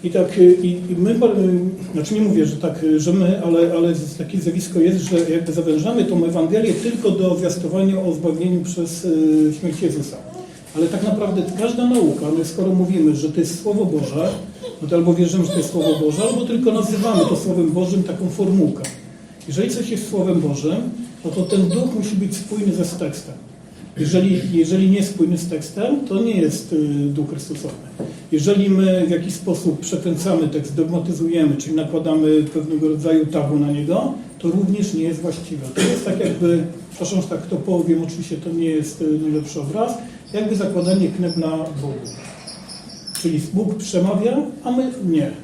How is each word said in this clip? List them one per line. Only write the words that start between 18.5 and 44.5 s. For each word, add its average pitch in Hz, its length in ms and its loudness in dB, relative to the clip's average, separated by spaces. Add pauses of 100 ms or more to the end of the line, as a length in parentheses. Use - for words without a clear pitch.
Jeżeli 190 220 0
coś 233 200 -4
jest 214 200 -4
Słowem 180 320 0
Bożym, 147 340 -2 (500)
no 165 60 -4
to 185 100 -2
ten 190 280 2
duch 247 260 0
musi 208 200 -2
być 185 200 -2
spójny 202 380 -2
ze, 175 120 0
z - 100 -8
tekstem. - 400 -8 (640)
Jeżeli, 180 440 2 (100)
jeżeli 180 380 4
nie 196 80 6
jest 196 120 2
spójny 170 280 2
z - 100 -6
tekstem, 220 600 -2
to 202 160 0
nie 233 80 0
jest, 160 420 0
y, 151 160 2
duch 143 400 -2
Chrystusowy. 147 440 -8 (580)
Jeżeli 196 380 4
my 185 380 4
w - 20 0
jakiś 170 240 0
sposób 160 460 -2
przekręcamy 165 680 -2
tekst, 143 280 -4
dogmatyzujemy, 165 840 0
czyli 156 180 -4
nakładamy 156 680 2
pewnego 156 460 -2
rodzaju 156 360 2
tabu 147 340 0
na 143 120 2
niego, 147 420 0 (260)
to 175 80 -2
również 196 460 2
nie 160 100 0
jest 160 180 -2
właściwe. 156 540 -6
To 190 60 0
jest - 240 2
tak 190 140 -2
jakby, 170 440 2 (260)
przepraszam, 185 320 -4
że - 60 -6
tak - 200 -6
to 190 80 -4
powiem, 165 480 0
oczywiście 160 340 -8
to 170 120 -8
nie 165 200 -2
jest, 151 320 -4
y, 151 200 0
najlepszy 151 400 -4
obraz, 214 360 -4 (360)
jakby 214 220 -2
zakładanie 185 520 2
knep 170 300 -2
na 160 200 -2
Bogu. 143 520 -8 (1120)
Czyli 160 200 -2 (120)
Bóg 190 220 0
przemawia, 202 600 0 (260)